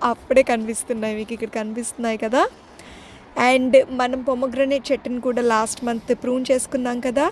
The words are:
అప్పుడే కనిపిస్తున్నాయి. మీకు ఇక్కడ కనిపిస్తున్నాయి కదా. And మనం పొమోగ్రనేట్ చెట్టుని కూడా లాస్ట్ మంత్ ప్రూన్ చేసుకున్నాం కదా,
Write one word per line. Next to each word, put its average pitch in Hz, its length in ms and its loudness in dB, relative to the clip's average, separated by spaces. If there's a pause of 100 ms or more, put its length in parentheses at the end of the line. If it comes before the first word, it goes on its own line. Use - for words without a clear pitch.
అప్పుడే 247 400 2
కనిపిస్తున్నాయి. 220 760 -2
మీకు 214 180 -8
ఇక్కడ 220 200 -8
కనిపిస్తున్నాయి 220 640 -4
కదా. 233 240 2 (920)
And 254 360 4 (180)
మనం 254 320 -2
పొమోగ్రనేట్ 262 640 0
చెట్టుని 247 340 -2
కూడా 240 220 0
లాస్ట్ 226 420 2
మంత్ 233 300 -2
ప్రూన్ 254 300 -2
చేసుకున్నాం 254 560 0
కదా, 254 320 0